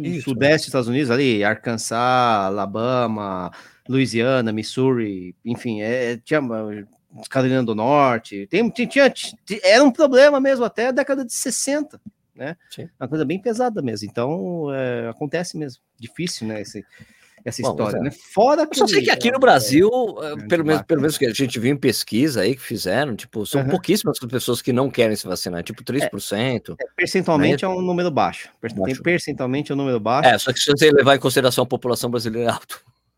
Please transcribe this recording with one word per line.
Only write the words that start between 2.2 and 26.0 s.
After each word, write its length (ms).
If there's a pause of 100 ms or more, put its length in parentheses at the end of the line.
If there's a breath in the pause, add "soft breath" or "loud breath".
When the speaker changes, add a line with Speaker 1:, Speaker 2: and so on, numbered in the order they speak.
Speaker 2:
Alabama, 880 (360 loud breath)
Louisiana, 640
Missouri, 840 (100)
enfim, 380
é, 360
tinha, 220 (880)
Carolina 360
do 100
Norte, 720
tem, 240
tinha, 160
tinha, 240
ti-, 540
era 180
um 80
problema 480
mesmo 260
até 240
a 40
década 320
de 80
sessenta, 680 (340)
né? 220 (140)
Speaker 1:
Sim. 180 (120)
Speaker 2:
Uma 80
coisa 160
bem 160
pesada 420
mesmo, 260
então, 640
é, 360
acontece 500
mesmo, 240 (160)
difícil, 480
né, 140
esse, 240 (600 soft breath)
essa 180
Speaker 1:
Bom, 80
Speaker 2:
história, 280
Speaker 1:
é. 20
Speaker 2:
né? 100 (220)
Fora 300
Speaker 1:
Eu 120
só 120
sei 120
Speaker 2:
aquele, 80
Speaker 1:
que 40
aqui 180
Speaker 2:
é, 40
Speaker 1:
no 80
Brasil, 500 (320)
Speaker 2:
é, 40
Speaker 1:
é, 80
Speaker 2:
é, 20 (100)
Speaker 1:
pelo 180
menos, 180
Speaker 2:
é. 20
Speaker 1:
pelo 160
menos 180
que 80
a 80
gente 240
viu 140
em 40
pesquisa 640
aí 120
que 80
fizeram, 540
tipo, 280
são 180
Speaker 2:
Aham. 80
Speaker 1:
pouquíssimas 520
as 80
pessoas 320
que 100
não 160
querem 280
se 100
vacinar, 380
tipo, 180
três 260